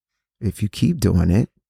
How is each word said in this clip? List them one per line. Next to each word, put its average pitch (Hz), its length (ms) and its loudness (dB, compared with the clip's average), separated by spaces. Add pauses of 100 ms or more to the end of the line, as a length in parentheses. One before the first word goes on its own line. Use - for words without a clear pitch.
(400)
if 101 220 -6
you 101 60 -2
keep - 300 -2
doing 87 320 2
it, 101 180 2 (220)